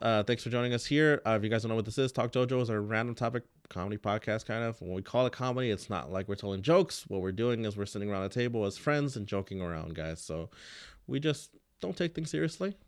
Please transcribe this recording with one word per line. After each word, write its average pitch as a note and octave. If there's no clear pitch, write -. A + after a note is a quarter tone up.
uh, A2+
thanks A#2
for A#2+
joining B2
us A#2+
here. D3+
Uh, A2
if G#2+
you G#2+
guys A2
don't A2+
know A2+
what A2
this A2
is, C3
Talk A#2
Dojo B2+
is A2+
our G#2+
random A2+
topic A#2+
comedy G2+
podcast, G#2+
kind A#2
of. A2+
When F2+
we G2
call B2+
it A#2+
comedy, B2+
it's G2+
not D#2
like F#2+
we're G2+
telling G2
jokes. E3
What G2
we're F#2+
doing A2+
is G#2
we're G2+
sitting G2+
around F#2+
a G2+
table A#2
as G2
friends C#3+
and G2+
joking F#2+
around, E2
guys. D#2+
So E2
we C3+
just D3+
don't F3+
take E3+
things E3
seriously. E3